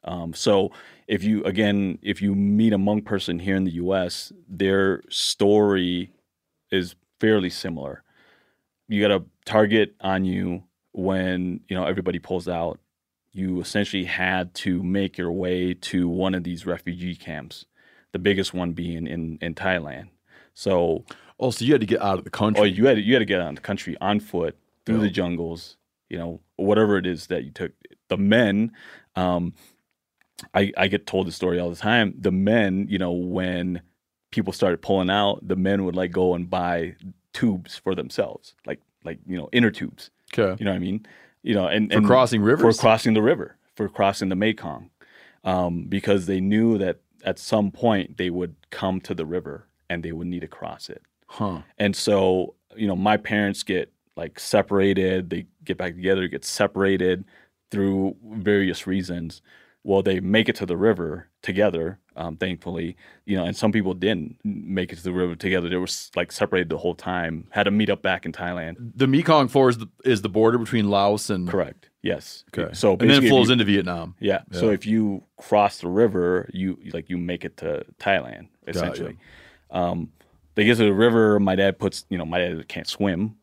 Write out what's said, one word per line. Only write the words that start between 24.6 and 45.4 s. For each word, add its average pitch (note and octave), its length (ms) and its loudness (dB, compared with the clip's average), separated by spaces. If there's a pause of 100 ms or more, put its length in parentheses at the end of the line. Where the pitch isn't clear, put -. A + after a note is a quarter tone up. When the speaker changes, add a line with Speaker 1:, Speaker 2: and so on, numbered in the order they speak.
Speaker 1:
through A2+ 120 0
Speaker 2:
Yeah. G#2+ 60 2
Speaker 1:
the G2+ 80 2
jungles, E2+ 680 -6 (340)
you F2 80 -8
know, E2+ 220 -10 (160)
whatever G#2 420 4
it F2+ 80 -2
is E2+ 220 -6
that E2 160 -4
you C#2+ 60 -14
took. - 220 -10 (360)
The G#2+ 100 -2
men, G#2+ 540 2 (440)
um, F2 380 -2 (1000)
I, G2+ 220 2
I F#2+ 120 2
get G2+ 180 -2
told F#2+ 200 -2
the E2 60 -6
story F2 260 -2
all F2 120 -2
the E2+ 60 -10
time. A2 420 2
The F#2+ 140 0
men, G2 560 2
you G2 100 -2
know, F2+ 140 -2
when F2+ 680 -4 (480)
people F#2+ 220 -4
started F2+ 300 0
pulling F#2 280 0
out, G2+ 360 0
the F#2 100 -2
men F#2+ 280 0
would, F2+ 120 -4
like, F2+ 160 -2
go F#2 220 2
and F2 160 -6
buy F2 460 -4 (360)
tubes F#2+ 440 -4
for F#2+ 180 -4
themselves, C#2+ 600 -6 (120)
like, D2 140 -10 (240)
like, E2+ 220 -12
you F2+ 120 -6
know, D2 140 -10
inner A#2 180 6
tubes. - 400 -12 (260)
Speaker 2:
Okay. G2+ 220 2
Speaker 1:
You G#2+ 60 -8
know G2 80 0
what F#2 40 -2
I F2+ 40 -4
mean? F#2+ 260 -6 (360)
You A2+ 120 0
know, F#2+ 120 2
and, G#2 240 2
Speaker 2:
For G#2+ 80 4
Speaker 1:
and G#2+ 80 4
Speaker 2:
crossing A#2+ 360 4
rivers? A2+ 340 6
Speaker 1:
For - 40 -6
crossing A2 340 6
the G#2+ 80 4
river, A#2+ 340 0 (180)
for G#2 140 -4
crossing G2 400 0
the F#2+ 80 -2
Mekong, F#2+ 540 -4 (540)